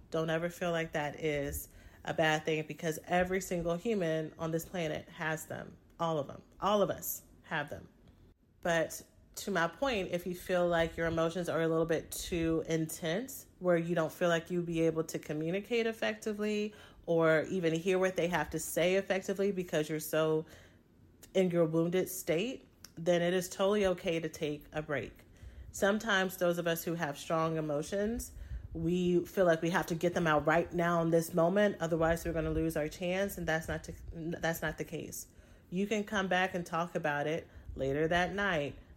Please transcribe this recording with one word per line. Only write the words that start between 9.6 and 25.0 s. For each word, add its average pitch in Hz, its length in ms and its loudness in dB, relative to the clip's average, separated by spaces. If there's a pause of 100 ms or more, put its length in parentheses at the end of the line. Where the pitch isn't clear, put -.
point, 208 460 -2
if 175 140 -4
you 175 80 -4
feel 175 320 0
like 165 300 2
your 165 120 0
emotions 165 400 0
are 151 120 0
a 165 80 2
little 165 160 2
bit 160 280 -2
too 165 560 -2
intense, 165 800 -4 (120)
where 180 180 4
you 170 180 0
don't 160 180 0
feel 175 160 0
like 165 220 0
you'll 175 120 0
be 165 200 0
able 160 220 2
to 160 140 -6
communicate 196 680 -2
effectively 214 840 -2 (320)
or 160 460 4
even 165 240 2
hear 185 240 2
what 185 180 2
they 175 120 2
have 160 200 0
to 160 100 -4
say 175 360 2
effectively 196 580 0
because 175 380 -2
you're 156 100 -2
so 156 460 2 (880)
in 185 160 4
your 170 160 4
wounded 170 420 2
state, 202 580 -4 (300)
then 170 240 4
it 175 140 2
is 180 160 0
totally 202 340 2
okay 180 340 0
to 165 120 -4
take 147 420 -6
a 156 80 -4
break. 151 320 -4 (600)